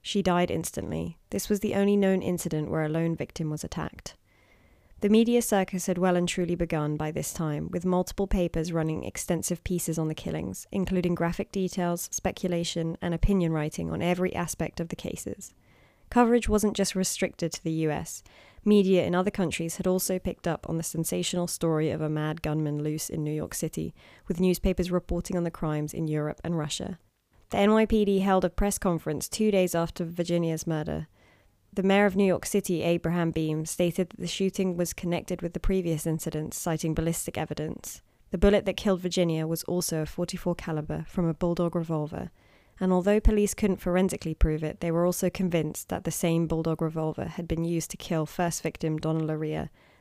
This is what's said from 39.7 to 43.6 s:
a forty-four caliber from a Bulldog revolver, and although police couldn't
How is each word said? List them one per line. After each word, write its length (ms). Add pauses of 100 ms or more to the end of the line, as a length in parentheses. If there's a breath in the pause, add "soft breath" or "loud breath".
a 40
forty-four 500
caliber 520
from 200
a 60
Bulldog 420
revolver, 560 (480 soft breath)
and 120
although 300
police 320
couldn't 280